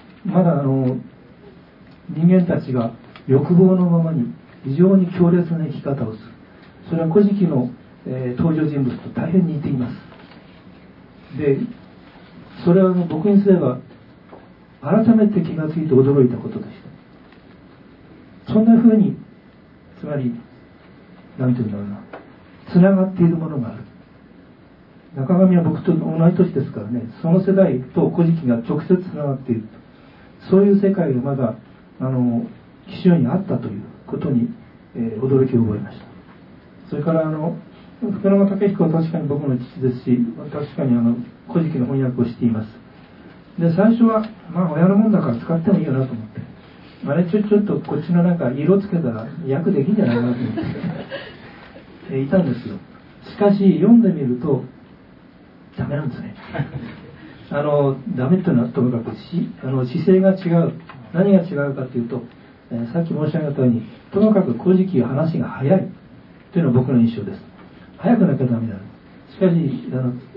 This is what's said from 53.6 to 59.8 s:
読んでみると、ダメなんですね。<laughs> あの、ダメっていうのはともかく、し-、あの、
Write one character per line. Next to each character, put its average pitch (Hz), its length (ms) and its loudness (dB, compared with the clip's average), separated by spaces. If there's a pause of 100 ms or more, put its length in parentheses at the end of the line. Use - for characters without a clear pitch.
読 190 160 4
ん 233 100 8
で 196 100 2
み 156 80 -6
る 123 160 -2
と、 135 260 -2 (1160)
ダ 127 80 -6
メ 143 100 -6
な 151 80 -6
ん - 40 -8
で 123 80 -8
す - 40 -12
ね。 - 140 -14 (580)
<laughs> - 580 -20
あ 143 120 -2
の、 143 340 0 (180)
ダ 127 140 -2
メ 180 100 4
っ - 40 -4
て - 80 -2
い - 20 2
う 123 40 2
の 117 80 2
は 117 40 -4
と 135 140 -4
も 120 80 2
か 113 200 -6
く、 104 60 -10
し-、 - 320 -6 (160)
あ - 40 -10
の、 131 180 -2